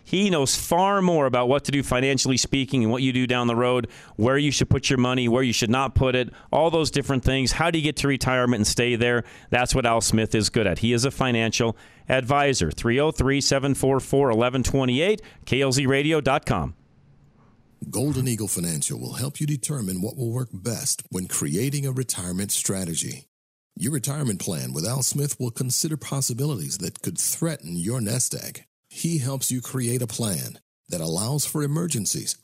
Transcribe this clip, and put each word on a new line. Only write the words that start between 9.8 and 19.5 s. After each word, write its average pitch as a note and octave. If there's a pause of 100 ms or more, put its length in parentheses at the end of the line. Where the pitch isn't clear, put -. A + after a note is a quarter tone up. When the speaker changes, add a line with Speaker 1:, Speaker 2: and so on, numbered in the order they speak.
Speaker 1:
Al A2+
Smith A2
is G#2+
good A2
at. E2+
He A#2
is A#2+
a C#3
financial A2+ (320)
advisor. C3
Three A#2
oh D#3
three, C3+
seven C#3
four C3+
four, C#3
eleven A#2+
twenty-eight, C3+ (220)
K B2+
L C3+
Z C3
radio D3
dot C3+
com. F2 (1120)
Speaker 2:
Golden C3
Eagle A2
Financial D#2+
will B1
help C3
you D3+
determine C#3+